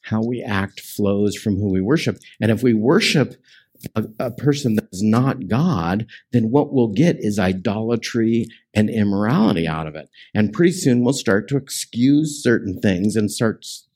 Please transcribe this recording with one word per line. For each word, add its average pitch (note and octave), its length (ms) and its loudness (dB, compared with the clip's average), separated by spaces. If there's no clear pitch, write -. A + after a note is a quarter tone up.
How A2 200 -2
we A#2+ 180 -4
act G2+ 380 -4
flows G2+ 560 0
from G2+ 220 -2
who G2+ 120 -2
we F#2 120 0
worship. A#2 380 -2
And A2 120 2
if A2 120 0
we B2 100 4
worship C3+ 640 2
a, A2 140 -4
a B2+ 120 -4
person C#3 440 0
that G#2+ 180 -8
is F#2 100 -6
not A#2 440 2
God, A2 600 0
then A2+ 180 2
what C#3+ 240 0
we'll B2 140 4
get C#3 320 2
is G#2 180 -2
idolatry A2 1080 0
and G#2+ 160 2
immorality G#2 760 0
out D#2+ 180 -4
of D2+ 100 -10
it. D#2 140 -16
And G#2+ 200 0
pretty F3 180 4
soon B2 320 2
we'll B2 100 2
start G#2+ 360 0
to C#3 80 0
excuse C#3+ 840 0
certain G2+ 380 0
things G2+ 360 0
and G#2+ 140 0
start - 360 -4